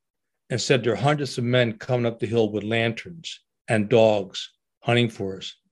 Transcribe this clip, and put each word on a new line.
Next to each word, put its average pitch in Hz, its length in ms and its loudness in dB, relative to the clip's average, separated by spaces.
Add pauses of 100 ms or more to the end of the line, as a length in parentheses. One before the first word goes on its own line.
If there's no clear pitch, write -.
(520)
and 120 100 -2
said, 123 220 2
"There 117 100 0
are 98 40 -2
hundreds 143 400 0
of 123 80 -2
men 120 320 2
coming 123 280 -2
up 117 140 -4
the 120 80 -4
hill 113 240 2
with 104 120 -4
lanterns 113 760 -4 (280)
and 107 220 0
dogs 107 640 2 (300)
hunting 120 280 2
for 95 280 -8
us." - 180 -16 (160)